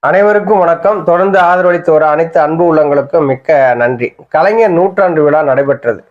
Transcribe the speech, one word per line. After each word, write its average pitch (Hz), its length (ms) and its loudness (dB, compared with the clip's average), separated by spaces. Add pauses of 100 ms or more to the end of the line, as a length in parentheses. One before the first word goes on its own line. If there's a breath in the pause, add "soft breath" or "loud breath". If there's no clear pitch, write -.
அனைவருக்கும் 202 580 0
வணக்கம். 175 460 0
தொடர்ந்து 190 340 0
ஆதரவளித்து 175 520 0
வர 156 160 2
அனைத்து 165 340 0
அன்பு 160 360 0
உள்ளங்களுக்கும் 143 500 0
மிக்க 135 500 0
நன்றி. 120 380 -4 (140)
கலைஞர் 214 420 0
நூற்றாண்டு 180 520 0
விழா 151 200 2
நடைபெற்றது. 135 680 -2